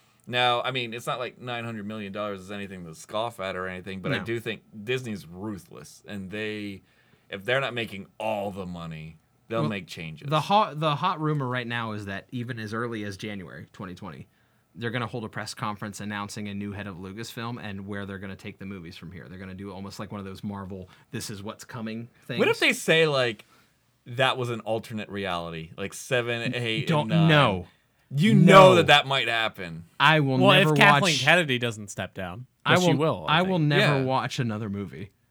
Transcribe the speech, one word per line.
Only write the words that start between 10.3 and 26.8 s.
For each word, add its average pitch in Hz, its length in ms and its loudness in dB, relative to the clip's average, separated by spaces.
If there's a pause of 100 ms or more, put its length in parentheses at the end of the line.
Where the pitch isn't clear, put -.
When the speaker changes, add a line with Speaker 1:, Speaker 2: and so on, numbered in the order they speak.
Speaker 2:
hot, 175 400 0
the 151 160 0
hot 175 240 -2
rumor 151 260 0
right 123 200 -4
now 117 260 -4
is 104 140 -8
that 98 260 -8
even 117 260 -8
as 110 160 -8
early 113 300 -6
as 101 120 -8
January 90 560 -10
twenty 92 220 -14
twenty, 76 320 -14 (480)
they're 117 160 -6
gonna 120 160 -2
hold 113 180 -8
a 104 40 -8
press 107 260 -8
conference 107 460 -6
announcing 104 480 -8
a 101 60 -8
new 101 180 -6
head 101 160 -10
of 95 80 -10
Lucasfilm 113 640 -10
and 98 240 -10
where 101 180 -8
they're 95 140 -10
gonna 95 160 -12
take 101 240 -14
the 98 80 -12
movies 92 300 -12
from 82 160 -16
here. 69 160 -16
They're 90 100 -16
gonna 95 160 -14
do 98 180 -12
almost 98 280 -12
like 104 100 -12
one 104 80 -8
of 98 80 -10
those 95 160 -12
Marvel, 98 460 -10 (240)
"This 113 180 -8
is 98 120 -12
what's 107 220 -12
coming" 113 440 -10 (180)
things. 139 140 -4
Speaker 1:
What 294 80 4
if 453 100 2
they - 140 4
say, 160 340 4
like, 127 380 0 (600)
that 123 300 2
was 123 140 -2
an 113 120 -4
alternate 110 460 -4
reality, 85 680 -4
like 98 180 -8
seven, 120 600 -2
eight, 120 340 -2